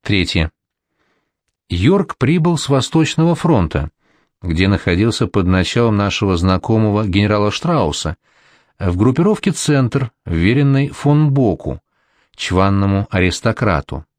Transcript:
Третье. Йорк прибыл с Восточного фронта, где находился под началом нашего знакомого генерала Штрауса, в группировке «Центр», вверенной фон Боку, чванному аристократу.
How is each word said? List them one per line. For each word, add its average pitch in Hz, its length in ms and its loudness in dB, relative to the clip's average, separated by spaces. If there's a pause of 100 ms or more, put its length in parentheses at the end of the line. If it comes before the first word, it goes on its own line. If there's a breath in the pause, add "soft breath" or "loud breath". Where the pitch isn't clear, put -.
Третье. 92 420 0 (1160)
Йорк 147 480 0
прибыл 165 400 0
с - 140 -6
Восточного 160 640 0
фронта, 85 560 0 (500)
где 87 260 0
находился 101 600 0
под 92 200 0
началом 101 520 0
нашего 98 400 0
знакомого 104 680 0
генерала 101 440 2
Штрауса, 98 640 -2 (640 soft breath)
в 90 180 -2
группировке 170 540 0
«Центр», 135 600 -2 (140)
вверенной 135 640 0
фон 147 420 2
Боку, 104 520 -2 (520)
чванному 98 760 0
аристократу. 92 960 -2 (120)